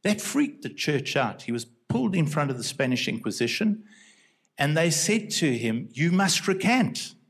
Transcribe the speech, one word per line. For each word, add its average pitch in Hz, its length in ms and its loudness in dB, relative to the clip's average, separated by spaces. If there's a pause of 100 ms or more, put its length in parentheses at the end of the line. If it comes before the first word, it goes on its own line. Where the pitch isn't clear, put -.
That 208 200 0
freaked - 420 -2
the 123 60 -6
church - 460 -2
out. 120 280 -2
He 117 80 -6
was 117 140 -4 (220)
pulled 220 280 0
in 165 100 4
front 147 240 0
of 127 80 -4
the 113 60 -8
Spanish 127 440 -2
Inquisition, 120 760 -2 (760)
and 147 180 2
they 165 140 4
said 214 420 0
to 143 260 2
him, 113 360 -2
"You 160 180 2
must 185 360 2
recant. 196 640 0 (160)